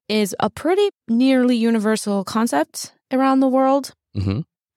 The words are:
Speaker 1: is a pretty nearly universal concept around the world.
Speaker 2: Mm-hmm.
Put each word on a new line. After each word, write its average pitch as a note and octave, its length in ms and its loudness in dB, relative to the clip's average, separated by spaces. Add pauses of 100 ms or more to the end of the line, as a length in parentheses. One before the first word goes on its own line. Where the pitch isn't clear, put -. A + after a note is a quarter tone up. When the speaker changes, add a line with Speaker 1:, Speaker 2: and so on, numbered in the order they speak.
Speaker 1:
is G#3+ 320 0
a G#3+ 100 0
pretty F#4+ 400 0 (180)
nearly B3 480 2
universal G#3+ 680 0
concept - 680 -4 (200)
around C4+ 280 2
the C4+ 80 2
world. C4+ 440 0 (240)
Speaker 2:
Mm-hmm. F#2+ 240 -2 (360)